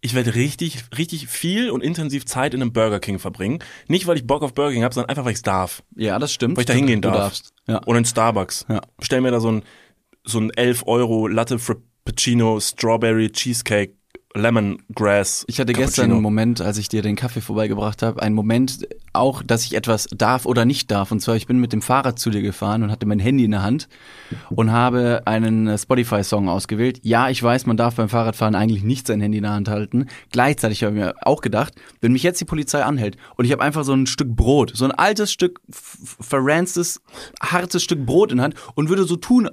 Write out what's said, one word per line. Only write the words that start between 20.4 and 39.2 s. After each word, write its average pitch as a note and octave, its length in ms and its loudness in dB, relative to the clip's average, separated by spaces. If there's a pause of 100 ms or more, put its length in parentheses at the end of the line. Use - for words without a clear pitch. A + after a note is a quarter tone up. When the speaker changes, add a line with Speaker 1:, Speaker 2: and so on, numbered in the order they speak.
Speaker 2:
oder A#2 200 2
nicht - 260 0
darf. G2 200 0
Und G#2+ 80 0
zwar, A2+ 160 0
ich G#2+ 120 -4
bin B2+ 120 2
mit A#2+ 140 0
dem A2 80 0
Fahrrad B2+ 380 0
zu - 100 -2
dir G#2 120 0
gefahren G#2 420 -2
und G#2 80 0
hatte G#2+ 140 -4
mein G#2 140 2
Handy B2 260 4
in G#2+ 60 2
der G2+ 120 0
Hand B2 240 -2 (600)
und A2+ 220 2
habe A#2+ 540 2
einen, A2 420 2
äh, G#2+ 100 0
Spotify-Song G#2+ 720 0
ausgewählt. A2 540 -2
Ja, A#2 260 2
ich B2+ 120 -2
weiß, A#2+ 240 2
man A#2 120 2
darf A#2 180 2
beim A2 140 0
Fahrradfahren A2+ 460 0
eigentlich G#2 280 2
nicht B2+ 240 -2
sein G#2+ 140 0
Handy G#2+ 160 0
in G#2 60 -2
der G#2 100 -2
Hand G#2 160 -2
halten. G#2+ 380 -2 (240)
Gleichzeitig B2 520 2
habe G#2+ 120 0
ich G#2 80 0
mir F2+ 180 -2
auch - 200 2
gedacht, G#2+ 320 -2 (280)
wenn A#2 100 4
mich B2+ 120 2
jetzt F3 180 0
die E3+ 40 -6
Polizei D3 380 -2
anhält A2+ 340 -2 (180)
und B2 100 2
ich B2 60 4
hab B2+ 100 0
einfach D3 220 0
so C3+ 100 0
ein C3+ 120 4
Stück B2+ 300 -4
Brot, B2+ 400 4
so B2 100 0
ein C3+ 60 2
altes G#3 400 0
Stück F3+ 280 -2 (120)
f-, - 320 -20
f-, - 160 -18
verranztes, D#3+ 840 0 (400)
hartes F3+ 420 -2
Stück C#3+ 220 -2
Brot C#3 260 4
in B2 60 2
der B2+ 80 2
Hand C#3+ 100 -4 (200)
und D3+ 140 0
würde F#3+ 160 2
so E3 100 0
tun A#3+ 380 2